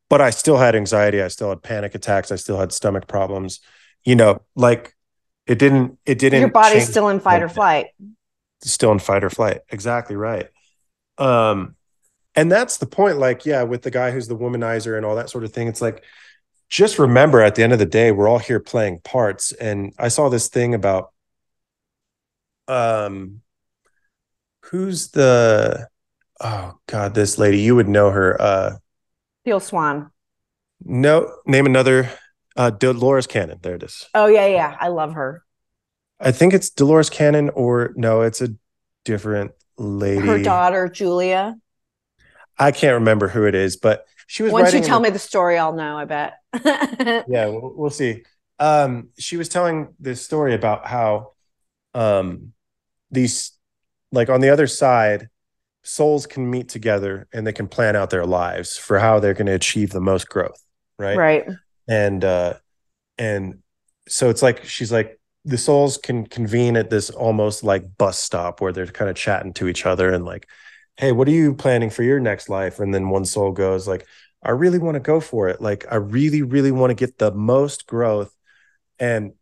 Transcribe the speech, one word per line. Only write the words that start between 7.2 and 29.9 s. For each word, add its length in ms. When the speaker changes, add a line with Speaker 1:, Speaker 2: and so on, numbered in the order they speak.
Speaker 2:
or 40
Speaker 1:
anything. 100
Speaker 2:
flight. 320
Speaker 1:
Still 280
in 80
fight 240
or 60
flight. 300
Exactly 460
right. 320
Um, 580
and 160
that's 260
the 80
point. 320
Like, 280
yeah, 180
with 180
the 100
guy 200
who's 160
the 100
womanizer 600
and 80
all 100
that 140
sort 140
of 100
thing, 140
it's 140
like, 220
just 280
remember 440
at 140
the 80
end 100
of 60
the 60
day, 260
we're 160
all 120
here 200
playing 420
parts. 500
And 480
I 80
saw 220
this 180
thing 260
about 380
um, 760
who's 460
the, 760
oh 340
God, 260
this 240
lady, 220
you 160
would 140
know 220
her. 300
Uh, 300
Speaker 2:
Teal 140
Swan. 500